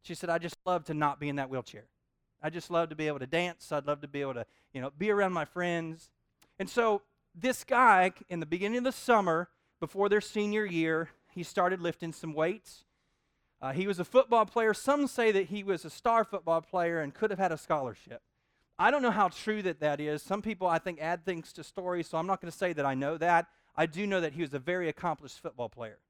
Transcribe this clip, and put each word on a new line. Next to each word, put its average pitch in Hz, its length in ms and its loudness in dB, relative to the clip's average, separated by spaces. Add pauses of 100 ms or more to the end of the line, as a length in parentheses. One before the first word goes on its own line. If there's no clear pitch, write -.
She 175 140 -12
said, 170 140 -6
"I 170 80 2
just 170 180 -6 (100)
love 180 200 0
to 160 80 -6
not 147 260 0
be 147 80 -4
in 143 80 -2
that 135 140 -4
wheelchair. - 400 -8 (520)
I 156 80 -4
just 165 220 -8
love 170 160 2
to 156 80 -10
be 156 120 -2
able 143 120 -2
to 127 80 -8
dance. 170 420 -2
I'd 143 160 -2
love 147 140 0
to 143 80 -12
be 143 140 -6
able 135 140 -4
to, 120 100 -6 (260)
you 131 80 -8
know, 135 120 -6
be 180 200 0
around 202 220 2
my 160 100 -2
friends." 165 680 -4 (480)
And 190 120 -6
so 220 320 2 (340)
this 240 300 -2
guy, 208 480 6 (160)
in 170 100 -4
the 156 60 -4
beginning 190 320 -2
of 247 80 -2
the 226 80 0
summer, 180 560 2 (320)
before 196 260 0
their 202 140 4
senior 208 420 -2
year, 165 460 0 (180)
he 175 160 -10
started 180 380 0
lifting 165 320 -4
some 160 200 -10
weights. 160 520 -4 (760)
Uh, 135 120 -6
he 185 140 -2
was 185 120 -2
a 175 60 -2
football 240 400 4
player. 220 280 2
Some 285 320 0
say 226 280 2
that 196 140 2
he 196 180 -8
was 185 180 -2
a 160 60 -14
star 226 340 2
football 165 380 0
player 170 400 0
and 143 120 -6
could 214 160 0
have 185 100 -4
had 180 120 2
a 156 60 -2
scholarship. 135 640 -4 (580)
I 208 120 6
don't 285 100 2
know 240 100 2
how 190 160 4
true 214 360 -4
that 160 180 -2
that 147 180 0
is. 151 240 -4
Some 202 180 -4
people, 196 240 -6
I 165 140 2
think, 165 220 -8
add 165 240 -4
things 170 280 -6
to 156 120 -16
stories, 180 420 -6
so 165 100 -4
I'm 165 80 -2
not 190 140 -2
gonna 170 140 -12
say 180 180 -2
that 147 140 -2
I 135 80 0
know 143 240 -2
that. 170 300 4 (280)
I 160 100 2
do 175 220 -4
know 190 140 2
that 156 100 -2
he 165 120 -4
was 139 100 -6
a 139 60 -4
very 175 280 -2
accomplished 151 540 -6
football 123 260 -8
player. 110 320 -12 (100)